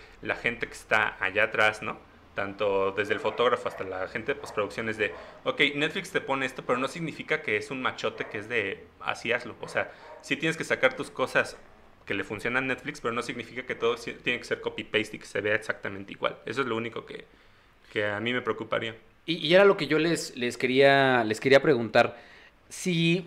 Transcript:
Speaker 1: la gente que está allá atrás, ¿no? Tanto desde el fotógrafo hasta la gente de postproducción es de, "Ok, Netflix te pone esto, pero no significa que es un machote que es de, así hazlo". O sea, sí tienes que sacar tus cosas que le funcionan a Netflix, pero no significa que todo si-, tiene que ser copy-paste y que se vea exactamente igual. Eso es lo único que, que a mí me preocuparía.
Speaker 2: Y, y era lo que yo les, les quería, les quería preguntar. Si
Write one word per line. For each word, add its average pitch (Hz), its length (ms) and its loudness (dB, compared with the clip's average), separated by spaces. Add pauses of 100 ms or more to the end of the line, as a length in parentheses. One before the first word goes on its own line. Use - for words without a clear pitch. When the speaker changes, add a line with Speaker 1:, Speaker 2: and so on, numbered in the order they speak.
(220)
Speaker 1:
la 104 140 -2
gente 113 320 -4
que - 60 -18
está 110 480 0
allá 101 220 2
atrás, 110 380 2
¿no? - 160 -6 (380)
Tanto 98 560 0
desde 104 220 0
el 98 60 -4
fotógrafo 120 460 2
hasta - 160 -6
la 92 260 -6
gente 120 260 -4
de - 40 -14
postproducción 110 520 -4
es 107 80 -4
de, 101 160 0 (300)
"Ok, 127 140 -2 (160)
Netflix 156 380 -4
te 147 80 0
pone 135 240 -2
esto, 131 220 -6
pero 123 120 2
no 131 80 -2
significa 156 540 -6
que 107 160 -2
es 104 140 -4
un 131 100 -8
machote 113 460 -4
que - 100 -10
es 104 140 -8
de, 101 340 -2 (160)
así - 320 -2
hazlo". 117 300 -4
O - 60 -8
sea, - 220 -2 (300)
sí - 160 -4
tienes 160 220 -2
que - 60 -4
sacar 123 300 -2
tus - 160 -8
cosas - 460 0 (480)
que - 80 -6
le 98 120 -2
funcionan 120 400 -2
a - 20 -4
Netflix, 131 340 -6
pero 117 140 -4
no 120 80 -4
significa 120 420 -10
que - 100 -6
todo 117 220 0
si-, 120 160 -10
tiene 120 260 -2
que - 60 -14
ser - 160 -4
copy-paste - 560 -4
y - 40 -10
que - 60 -18
se 110 140 -4
vea 104 140 2
exactamente - 580 -6
igual. - 320 -2
Eso 117 160 -4
es 131 60 0
lo 113 100 -2
único 113 300 -6
que, - 180 -14 (640)
que 107 140 -2
a 104 160 -2
mí 120 140 -2
me 123 80 -2
preocuparía. 113 520 -4 (300)
Speaker 2:
Y, 165 120 -4
y 165 180 2
era 202 100 10
lo 196 140 6
que 147 80 -2
yo 151 120 2
les, 160 380 0
les 120 220 -2
quería, 135 640 6
les 107 160 0
quería 135 220 8
preguntar. 117 560 4 (500)
Si 170 580 2